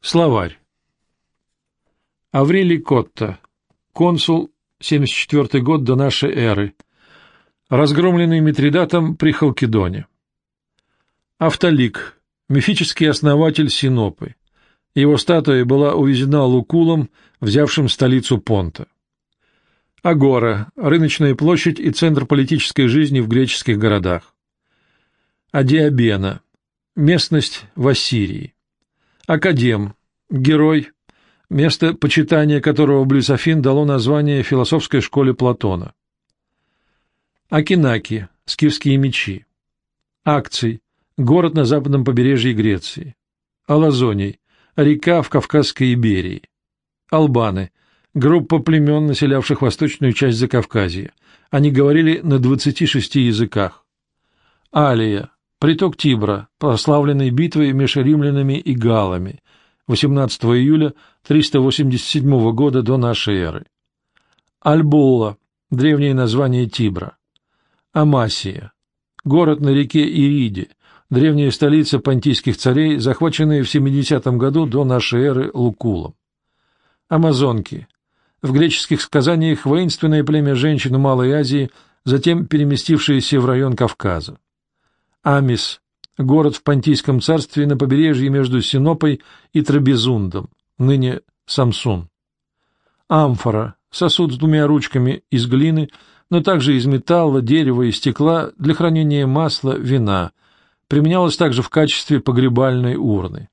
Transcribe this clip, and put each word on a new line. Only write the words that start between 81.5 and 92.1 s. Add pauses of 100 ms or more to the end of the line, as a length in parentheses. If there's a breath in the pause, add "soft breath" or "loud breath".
затем
переместившееся
в
район
Кавказа. (840)
Амис, (380)
город
в
Понтийском
царстве
на
побережье
между
Синопой (320 soft breath)
и
Трабезундом, (280)
ныне (260)
Самсун. (1000)